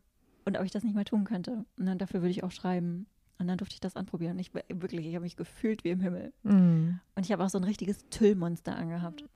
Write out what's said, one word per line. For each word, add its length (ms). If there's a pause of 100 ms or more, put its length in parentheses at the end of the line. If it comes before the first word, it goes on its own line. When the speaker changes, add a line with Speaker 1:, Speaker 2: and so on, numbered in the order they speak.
(440)
Speaker 1:
und 140
ob 60
ich 80
das 100
nicht 140
mal 80
tun 200
könnte. 400 (140)
Und 80
dann, 120
dafür 240
würde 100
ich 100
auch 80
schreiben. 560 (320)
Und 80
dann 120
durfte 160
ich 60
das 140
anprobieren. 380
Und 80
ich, 120
wirklich, 540
ich 80
habe 80
mich 140
gefühlt 480
wie 60
im 100
Himmel. 320 (100)
Speaker 2:
Mhm. 560 (160)
Speaker 1:
Und 100
ich 60
habe 140
auch 60
so 80
ein 60
richtiges 460
Tüllmonster 640
angehabt. 500 (120)